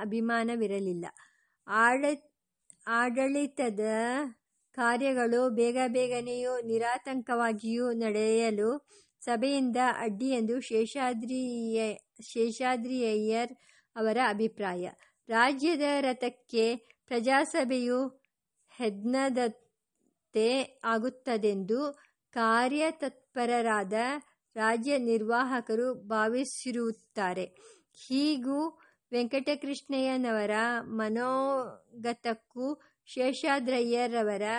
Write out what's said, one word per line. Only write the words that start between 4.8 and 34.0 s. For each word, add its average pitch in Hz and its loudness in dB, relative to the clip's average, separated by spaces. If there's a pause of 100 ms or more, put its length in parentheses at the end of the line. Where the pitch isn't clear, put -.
ಬೇಗ 233 2 (120)
ಬೇಗನೆಯೂ 247 -2
ನಿರಾತಂಕವಾಗಿಯೂ 233 -2
ನಡೆಯಲು 220 0 (320)
ಸಭೆಯಿಂದ 254 0 (220)
ಅಡ್ಡಿ 220 -2
ಎಂದು 240 0
ಶೇಷಾದ್ರಿಯ-, 233 -2 (240)
ಶೇಷಾದ್ರಿಯಯ್ಯರ್ 233 0 (440)
ಅವರ 220 2 (100)
ಅಭಿಪ್ರಾಯ. 208 -2 (380)
ರಾಜ್ಯದ 269 2 (180)
ರಥಕ್ಕೆ 247 0 (300)
ಪ್ರಜಾಸಭೆಯು 254 0 (560)
ಹೆಗ್ನದಂತೆ 240 -2
ಆಗುತ್ತದೆಂದು 226 0 (320)
ಕಾರ್ಯತತ್ಪರರಾದ 240 0 (640)
ರಾಜ್ಯ 233 2
ನಿರ್ವಾಹಕರು 233 0
ಭಾವಿಸಿರುತ್ತಾರೆ. 220 -2 (520)
ಹೀಗೂ 285 0 (320)
ವೆಂಕಟಕೃಷ್ಣಯ್ಯನವರ 262 -2 (300)
ಮನೋಗತಕ್ಕೂ 233 -4 (260)
ಶೇಷಾದ್ರಯ್ಯರವರ 240 0 (160)